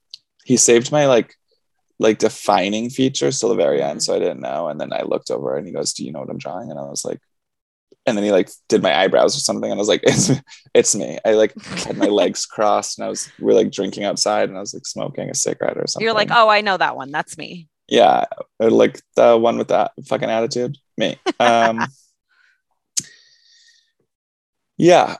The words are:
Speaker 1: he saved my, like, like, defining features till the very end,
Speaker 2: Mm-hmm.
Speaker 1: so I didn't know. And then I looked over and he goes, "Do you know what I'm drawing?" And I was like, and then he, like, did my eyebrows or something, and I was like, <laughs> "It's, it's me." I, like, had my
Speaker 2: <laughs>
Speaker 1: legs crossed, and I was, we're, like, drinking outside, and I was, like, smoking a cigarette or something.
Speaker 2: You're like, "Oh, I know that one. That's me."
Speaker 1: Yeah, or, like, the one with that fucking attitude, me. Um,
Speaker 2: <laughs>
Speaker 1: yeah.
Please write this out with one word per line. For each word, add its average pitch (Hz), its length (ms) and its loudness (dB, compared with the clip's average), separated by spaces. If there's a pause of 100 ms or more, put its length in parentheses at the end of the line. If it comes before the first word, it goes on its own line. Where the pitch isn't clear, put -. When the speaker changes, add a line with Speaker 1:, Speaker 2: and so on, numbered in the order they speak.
(440)
Speaker 1:
he 123 140 2
saved 120 340 4
my, 147 140 2
like, 123 280 2 (640)
like, 110 200 2
defining 107 720 0
features 135 500 -2
till 110 80 0
the 104 80 0
very 73 260 2
end, 73 160 -4
Speaker 2:
Mm-hmm. - 20 -12
Speaker 1:
so 92 140 -2
I 95 60 0
didn't 82 200 -4
know. 69 280 -6
And 73 120 -8
then 71 120 -8
I - 100 -4
looked - 300 -4
over 65 240 -4
and 87 100 -6
he 87 60 -14
goes, 71 220 -6
"Do - 100 -10
you 65 80 -10
know 76 80 -10
what 65 100 -12
I'm 87 80 -12
drawing?" 90 320 -12
And 73 80 -12
I 69 60 -10
was 71 200 -10
like, - 140 -8 (880)
and 117 100 0
then 101 80 -2
he, 104 60 0
like, 92 180 4 (200)
did 104 140 4
my 80 140 2
eyebrows 92 400 2
or - 40 -6
something, 107 300 -4
and 104 80 -4
I - 20 -4
was 104 80 0
like, 95 140 0
<laughs> - 40 -6
"It's, - 240 2 (440)
it's - 200 4
me." 78 300 -8
I, 110 80 2
like, 107 320 2
had - 320 -10
my 101 100 0
Speaker 2:
<laughs> - 0 -
Speaker 1:
legs 101 400 0
crossed, 104 520 -2
and 107 80 -8
I - 20 -6
was, 101 220 -8 (100)
we're, 110 140 2
like, 101 180 4
drinking 98 320 -6
outside, 104 440 0
and 98 80 -14
I 92 40 -10
was, 104 140 -12
like, - 120 -18
smoking - 440 -8
a - 40 -10
cigarette - 440 -4
or - 80 -4
something. - 180 -6
Speaker 2:
You're 226 100 -2
like, 214 160 -2
"Oh, 226 180 4
I 208 120 4
know 202 160 0
that 156 180 -2
one. 131 160 -12
That's 156 280 -8
me." 160 300 -16 (200)
Speaker 1:
Yeah, 76 380 4 (340)
or, 113 100 4
like, 113 300 4 (160)
the 120 220 6
one 113 200 2
with 113 100 -4
that - 240 0 (140)
fucking 117 240 -4
attitude, 123 460 -4 (220)
me. - 180 -4 (240)
Um, 117 500 2
Speaker 2:
<laughs> - 60 -20 (2750)
Speaker 1:
yeah. 165 420 6